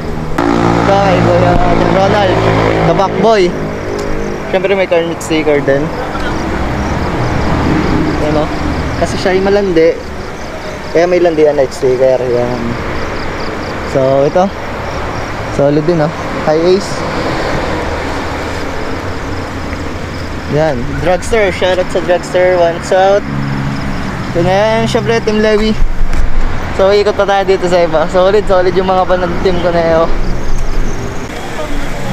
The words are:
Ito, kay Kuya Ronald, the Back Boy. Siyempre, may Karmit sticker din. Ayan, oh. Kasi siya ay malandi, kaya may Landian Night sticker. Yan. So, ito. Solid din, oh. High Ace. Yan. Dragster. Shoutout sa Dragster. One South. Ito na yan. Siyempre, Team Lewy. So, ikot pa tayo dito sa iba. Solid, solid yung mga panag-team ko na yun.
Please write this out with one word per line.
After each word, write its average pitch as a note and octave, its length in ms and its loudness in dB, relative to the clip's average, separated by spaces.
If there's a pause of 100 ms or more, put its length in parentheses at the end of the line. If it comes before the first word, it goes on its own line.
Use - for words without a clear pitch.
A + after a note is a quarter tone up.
(400)
Ito, A#1 560 0
kay G3 240 2
Kuya F3 320 2 (400)
Ronald, G3 460 2 (500)
the E3 80 2
Back F#3+ 240 0
Boy. G3+ 320 4 (960)
Siyempre, F#3 240 0
may F#3+ 160 0
Karmit E3+ 320 0
sticker D3+ 400 0
din. C#3+ 240 2 (2500)
Ayan, D3+ 160 0
oh. D3+ 80 -2 (480)
Kasi - 240 -2
siya F#3 160 0
ay F#3+ 80 0
malandi, F#3+ 480 2 (1040)
kaya E3 80 4
may F3+ 160 2
Landian D#3 400 2
Night B2+ 160 0
sticker. B2+ 400 2
Yan. A#2+ 440 -2 (1300)
So, C3+ 320 2
ito. F3+ 240 2 (1120)
Solid D3 240 2
din, E3+ 160 2
oh. D3+ 120 0 (360)
High E3+ 320 2
Ace. - 120 -6 (3750)
Yan. D3+ 240 0 (240)
Dragster. F#3 480 0
Shoutout F#3 400 -2
sa F#3 160 0
Dragster. F3+ 480 2
One E3+ 320 2
South. G3 380 4 (1040)
Ito E3+ 160 0
na F#3 80 2
yan. A3 320 2
Siyempre, A3+ 400 0
Team G#3+ 160 0
Lewy. G#3+ 320 2 (1040)
So, G3 160 6
ikot G3+ 240 2
pa G3+ 80 4
tayo G3 160 2
dito F3+ 240 2
sa F3 160 4
iba. D#3+ 320 2
Solid, F#3+ 320 4
solid F#3 320 4
yung F#3+ 80 2
mga F#3 160 2
panag-team F3+ 560 0
ko F3 160 0
na E3+ 80 2
yun. E3 260 2 (2000)